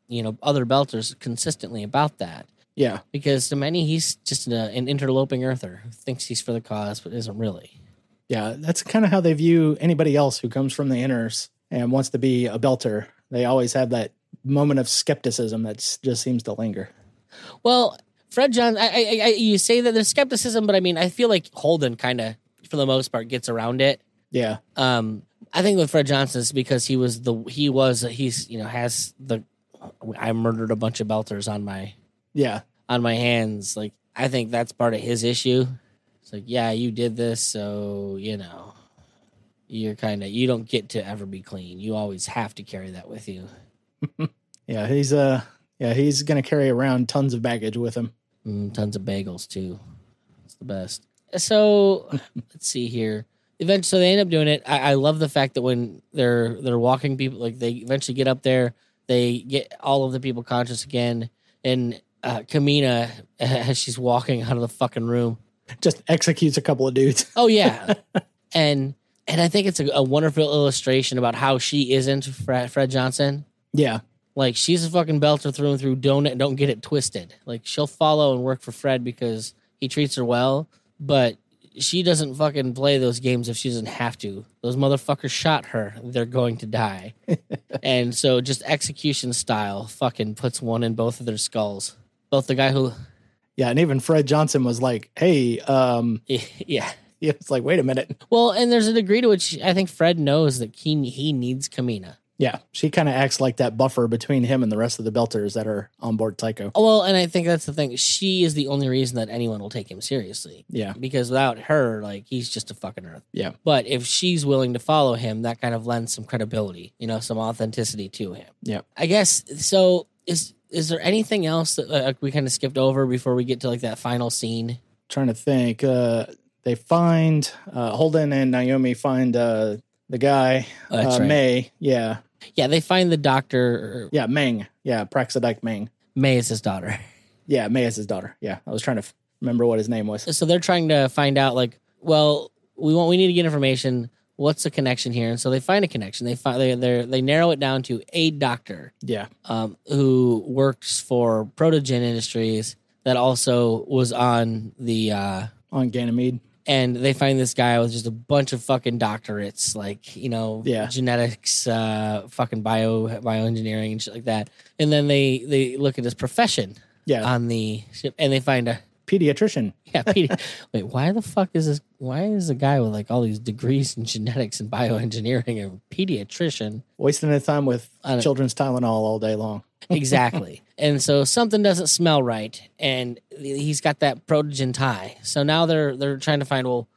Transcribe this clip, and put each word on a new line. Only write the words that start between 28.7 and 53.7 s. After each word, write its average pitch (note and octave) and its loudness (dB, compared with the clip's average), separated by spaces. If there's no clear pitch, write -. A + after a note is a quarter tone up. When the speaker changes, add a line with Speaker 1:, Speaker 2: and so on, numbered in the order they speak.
Speaker 1:
the, B2 -4
"I A2+ -2
murdered A2+ 0
a A2 -2
bunch A2 -2
of G#2+ -4
Belters G#2+ -4
on G#2 -6
my," G2 -10
Speaker 2:
Yeah. A#2+ 0
Speaker 1:
"on B2 0
my A#2 0
hands." A2+ -2
Like, G#2+ -8
I C3 -2
think B2 -4
that's A#2+ -2
part A#2+ 0
of G#2+ -4
his A#2 -2
issue. B2+ 2
It's - -20
like, G#2 -12
"Yeah, A#2 -2
you A#2 -2
did A2+ -4
this, A#2 -2
so, G2+ -6
you G#2+ -8
know, F2+ -16
you're A2 -6
kinda, G#2 -6
you A#2 -2
don't A#2 -2
get A2+ -4
to G#2+ -6
ever G2+ -10
be F#2+ -12
clean. F2+ -16
You G#2+ -6
always G2+ -6
have A2+ -8
to G#2 -16
carry F#2+ -14
that F2+ -18
with A2 -16
you." F#2 -14
Speaker 2:
<laughs> D#3+ -4
Yeah, G#2+ -4
he's, C#3 2
uh, C#3 4
yeah, A#2 0
he's C#3 2
gonna D3 0
carry C#3 2
around B2+ 2
tons C#3 0
of A#2 -2
baggage A2+ -4
with A#2+ -4
him. A#2 -6
Speaker 1:
Mm, G#2 -6
tons G#2 -4
of G2 -8
bagels, F#2+ -6
too. F#2+ -10
It's - -20
the - -20
best. F#2+ -10
So, G#3 4
<laughs> - -6
let's - -10
see A#2+ -4
here. A2 -4
Event-, F#3 2